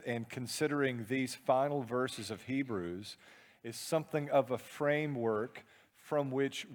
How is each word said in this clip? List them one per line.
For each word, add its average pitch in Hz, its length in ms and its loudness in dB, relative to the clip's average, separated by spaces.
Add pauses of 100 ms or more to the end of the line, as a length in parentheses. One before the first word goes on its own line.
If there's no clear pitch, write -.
in 117 200 -2
considering 131 840 0
these 131 240 0
final 143 480 2
verses 120 480 -2
of 104 140 -6
Hebrews 104 760 -4 (460)
is 117 120 -10
something 156 540 -2
of 135 220 6
a 120 80 0
framework 135 1080 0 (300)
from 143 340 0
which 135 460 0